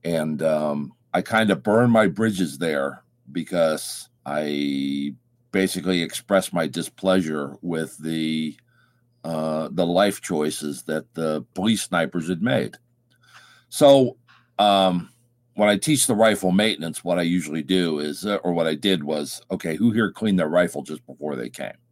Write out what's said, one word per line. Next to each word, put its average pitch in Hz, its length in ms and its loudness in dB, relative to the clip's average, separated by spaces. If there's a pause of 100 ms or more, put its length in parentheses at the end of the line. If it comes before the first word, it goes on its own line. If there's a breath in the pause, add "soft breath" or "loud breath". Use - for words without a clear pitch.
And, 78 380 -2
um, 76 520 -2 (200)
I 90 80 0
kind 110 300 2
of 92 120 -2
burned 117 280 4
my 110 160 6
bridges 92 500 -2
there 69 460 -4 (280)
because 80 760 -2 (160)
I 71 880 -4 (380)
basically 92 500 0
expressed - 520 0
my 85 140 0
displeasure 78 960 -2
with 80 360 -6
the, 80 580 -4 (680)
uh, 78 480 -4
the 85 140 0
life 95 360 2
choices 76 600 -4
that 78 300 -6
the 78 400 -4
police 104 300 0
snipers 85 460 -4
had 87 120 -2
made. 101 360 -2 (920 soft breath)
So, 139 480 6 (400 soft breath)
um, 95 520 4 (460)
when 104 120 4
I 104 100 4
teach 143 300 0
the 117 80 2
rifle 104 360 4
maintenance, 90 520 0
what 87 160 0
I 87 40 0
usually 82 380 -2
do 82 380 0
is, 73 260 -8
uh, 101 120 -2
or 90 160 -2
what 85 140 0
I 78 80 -2
did 90 280 0
was, 73 380 -6 (100)
"Okay, 85 240 -6
who 110 160 2
here 107 200 0
cleaned 101 280 0
their 80 80 0
rifle 76 340 0
just 71 240 -12
before 71 300 -10
they 60 140 -8
came?" - 280 -12 (140)